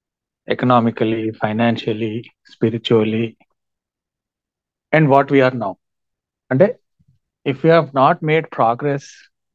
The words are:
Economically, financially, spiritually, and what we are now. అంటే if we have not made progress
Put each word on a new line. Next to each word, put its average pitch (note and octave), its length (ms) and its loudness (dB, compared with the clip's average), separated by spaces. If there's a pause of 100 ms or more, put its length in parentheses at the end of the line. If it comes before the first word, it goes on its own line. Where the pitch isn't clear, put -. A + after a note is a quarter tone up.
(540)
Economically, A2+ 760 0
financially, A2 920 -4 (320)
spiritually, A2+ 800 -2 (1600)
and D#3 160 4
what C#3 180 4
we C#3 220 4
are B2+ 80 -4
now. G2+ 180 -8 (760)
అంటే F3+ 280 2 (720)
if C#3 80 -4
we E3 120 0
have E3 180 2
not C#3 300 0 (120)
made D#3 160 0
progress C#3 580 -2 (520)